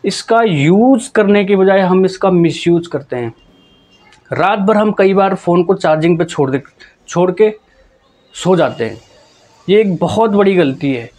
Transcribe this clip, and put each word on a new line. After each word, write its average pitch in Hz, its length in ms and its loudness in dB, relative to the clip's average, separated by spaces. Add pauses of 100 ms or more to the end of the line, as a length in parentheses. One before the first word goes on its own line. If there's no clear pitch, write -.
इसका 226 360 0
यूज़ 214 680 2
करने 208 340 2
के 202 100 0
बजाय 190 240 2
हम 185 260 2
इसका 185 260 -2
misuse 170 580 0
करते 131 260 -10
हैं। 117 180 -8 (1000)
रात 202 260 0
भर 208 180 0
हम 214 140 0
कई 190 220 2
बार 190 220 0
फ़ोन 175 280 0
को 185 100 0
चार्जिंग 160 460 0
पे 170 60 -2
छोड़ 143 260 -4
दे, 135 120 -4 (440)
छोड़ 180 240 -2
के 214 240 0 (760)
सो 185 220 0
जाते 120 300 -2
हैं। 110 120 -10 (720)
ये 208 120 4
एक 190 140 0
बहुत 190 360 -2
बड़ी 196 240 2
गलती 139 380 -2
है। 117 260 -10